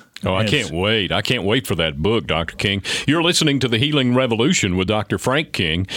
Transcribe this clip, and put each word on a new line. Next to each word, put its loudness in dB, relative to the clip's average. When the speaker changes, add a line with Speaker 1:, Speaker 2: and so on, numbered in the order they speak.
Speaker 1:
Oh, 0
I 0
Speaker 2:
It's 0
Speaker 1:
can't -2
wait. 0
I 0
can't -2
wait 0
for -2
that -2
book, 0
Doctor -2
King. -2
You're 2
listening 2
to 0
The 0
Healing 2
Revolution 2
with 2
Doctor 0
Frank -2
King, 0